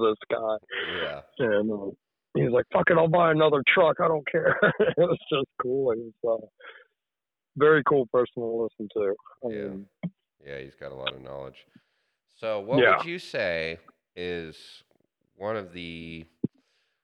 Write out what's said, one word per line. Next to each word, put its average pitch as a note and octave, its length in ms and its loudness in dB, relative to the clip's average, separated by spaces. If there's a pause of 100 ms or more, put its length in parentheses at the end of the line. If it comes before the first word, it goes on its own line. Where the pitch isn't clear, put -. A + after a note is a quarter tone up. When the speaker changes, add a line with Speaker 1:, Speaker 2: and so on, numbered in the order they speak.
Speaker 1:
this G#2+ 120 2 (120)
guy." A2 260 -2 (440)
Speaker 2:
Yeah. D2 200 -8 (180)
Speaker 1:
And, G#2+ 340 2
uh, G2+ 180 -6 (440)
he C#3 80 2
was B2+ 100 0
like, B2 200 4
"Fuck F#3 180 4
it, E3 80 6
I'll E3 100 4
buy E3+ 220 4
another D#3 320 4 (100)
truck. E3+ 280 4
I E3+ 80 2
don't D#3 220 -2
care." D#3+ 300 0
<laughs> G3 200 2
It E3+ 180 2
was E3+ 200 2 (140)
just C#3 140 0 (160)
cool. C3 320 0
He A#2 160 -10 (120)
was, A2+ 200 -2
uh, G#2+ 40 -20 (1120)
very D3 320 6
cool C3+ 180 2
person B2 300 0
to A#2+ 100 -6
listen A2+ 480 -6
to. G2+ 200 0 (300)
I B2 40 -6
Speaker 2:
Yeah. A2 200 -8
Speaker 1:
mean G2 180 -12 (580)
Speaker 2:
Yeah, C#2 140 -12
he's C2+ 160 -16
got C#2 160 -14
a C2+ 40 -16
lot C2 200 -8
of C2 80 -18
knowledge. C2+ 440 -16 (760)
So A2 200 -4
what A2 200 -2
Speaker 1:
Yeah. F3 160 6
Speaker 2:
would E3+ 100 -2
you E3+ 140 -8
say E2 580 -4 (380)
is F2 680 -10 (540)
one G#2 200 -6
of F#2 160 -10
the E2 520 -12 (800)